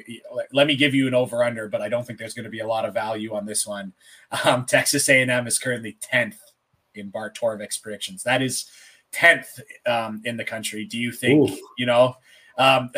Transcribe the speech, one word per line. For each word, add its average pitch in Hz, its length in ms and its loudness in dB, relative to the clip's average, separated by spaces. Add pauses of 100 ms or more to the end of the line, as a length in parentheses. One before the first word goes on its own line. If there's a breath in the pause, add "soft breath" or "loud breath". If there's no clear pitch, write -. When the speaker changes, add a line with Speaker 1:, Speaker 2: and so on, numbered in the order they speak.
(540)
Speaker 1:
let 143 140 6
me 147 100 2
give 135 180 4
you 135 120 4
an 123 60 0
over 123 300 2
under, 113 240 -2
but 110 140 -4
I 104 80 -4
don't 120 180 -2
think 110 100 -12
there's 110 160 -12
gonna 110 140 -10
be 110 140 -8
a 107 60 -4
lot 110 180 0
of 98 80 -6
value 107 420 -4
on 101 100 -4
this 107 220 -4
one. 101 240 -10 (540 soft breath)
Um, 127 180 4
Texas 139 460 2
A 131 120 6
and 127 80 0
M 123 180 0
is 110 120 0
currently 113 400 -6
tenth 117 400 -2 (540)
in 101 160 -12
Bart 107 280 -8
Torvik's 104 400 -4
predictions. - 460 -10
That 180 180 0
is - 260 -4 (440 loud breath)
tenth, 151 480 2 (260)
um, 110 380 -2
in 117 140 -6
the 107 80 -8
country. 107 400 -8
Do 110 120 -8
you 120 140 -2
think, 127 400 4
Speaker 2:
Ooh. - 60 -8 (200)
Speaker 1:
you 123 80 -2
know, 123 300 4 (420 soft breath)
um, 127 400 4